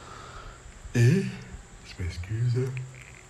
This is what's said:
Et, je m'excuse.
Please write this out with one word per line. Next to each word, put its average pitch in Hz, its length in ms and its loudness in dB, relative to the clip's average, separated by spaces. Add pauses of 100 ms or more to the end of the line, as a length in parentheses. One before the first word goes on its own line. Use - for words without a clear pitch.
(960)
Et, 131 280 8 (640)
je - 160 -10
m'excuse. 110 680 0 (580)